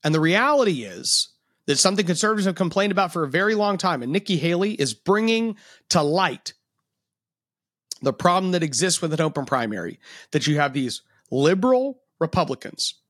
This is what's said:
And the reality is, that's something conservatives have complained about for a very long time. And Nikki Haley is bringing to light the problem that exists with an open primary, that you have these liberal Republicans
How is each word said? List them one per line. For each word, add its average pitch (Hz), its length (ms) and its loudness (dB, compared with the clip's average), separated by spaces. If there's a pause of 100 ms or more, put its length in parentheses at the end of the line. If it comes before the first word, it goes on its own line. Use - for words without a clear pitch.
And 156 100 0
the 160 60 2
reality 202 640 2
is, - 460 -2 (380)
that's 143 140 2
something 190 240 2
conservatives 208 400 0
have 185 100 0
complained 196 360 0
about 185 220 0
for 170 100 -2
a 139 60 -4
very 196 260 2
long 202 220 0
time. 170 240 0
And 123 100 -6
Nikki 190 260 0
Haley 175 360 0
is 131 200 -2
bringing 226 640 0 (320)
to 170 120 2
light 151 520 -2 (1500)
the 131 120 -2
problem 185 400 0
that 170 100 0
exists 160 380 -2
with 160 120 -4
an 156 80 -2
open 147 240 -2
primary, 107 540 -4 (320)
that 147 160 -2
you 147 100 2
have 143 160 0
these 131 300 -4 (260)
liberal 233 720 2 (180)
Republicans - 760 -4 (140)